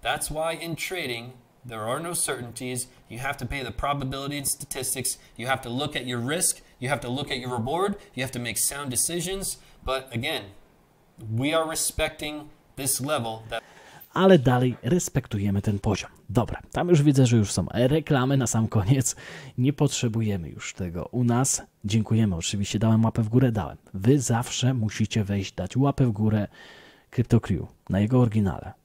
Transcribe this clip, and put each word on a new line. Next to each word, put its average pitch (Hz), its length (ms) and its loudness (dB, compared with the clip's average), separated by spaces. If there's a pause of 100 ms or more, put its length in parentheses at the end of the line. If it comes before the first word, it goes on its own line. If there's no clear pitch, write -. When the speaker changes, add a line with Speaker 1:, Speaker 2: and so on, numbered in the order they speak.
Speaker 1:
That's 139 280 -4
why 160 340 -6
in 170 120 -8
trading, 123 560 -8 (360)
there 113 120 -10
are 120 200 -4
no 170 140 -8
certainties. 127 760 -6 (220)
You 113 80 -12
have 135 160 -6
to 127 120 -10
pay 139 180 -6
the 113 80 -10
probability 139 680 -4
and 139 100 -6
statistics. - 720 -6 (200)
You 113 80 -8
have 127 160 -2
to 120 80 -10
look 143 260 -4
at 131 100 -6
your 123 140 -4
risk. 151 420 -2 (180)
You 123 80 -4
have 123 120 -2
to 123 100 -8
look 139 200 -4
at 131 80 -4
your 123 200 -8
reward. 170 360 -2 (200)
You 127 80 -6
have 123 100 -6
to - 60 -8
make 117 200 -6
sound 139 320 -4
decisions. 175 680 -4 (260)
But 131 300 -4
again, 123 300 -4 (760)
we 117 360 -2
are 160 160 2
respecting 151 800 -4 (260)
this 139 240 -2
level 120 500 -4
that 113 120 -6 (520)
Speaker 2:
Ale 185 240 8
dalej 123 440 4
respektujemy 101 800 0
ten 101 160 0
poziom. - 320 -2 (200)
Dobra, 104 300 -2 (120)
tam 165 160 -2
już 160 140 6
widzę, 139 240 6
że 117 100 6
już 104 160 4
są 92 200 0
reklamy 135 640 2
na 131 100 2
sam 113 220 0
koniec. 113 480 2 (420)
Nie 127 140 2
potrzebujemy 110 760 0
już - 260 -12
tego 87 380 -6
u 123 120 0
nas. 120 380 2 (220)
Dziękujemy, 107 520 2
oczywiście 101 420 -2
dałem 113 260 4
łapę 113 180 0
w 107 60 0
górę, 123 240 4
dałem. 92 240 -4 (180)
Wy 120 260 4
zawsze 123 540 0
musicie 110 500 -2
wejść, 98 300 -4
dać 92 220 -6
łapę 139 300 4
w 120 40 2
górę 107 380 2 (640)
Crypto 117 300 4
Crew - 220 -2 (280)
na 95 100 4
jego 123 200 4
oryginale. 107 520 2 (120)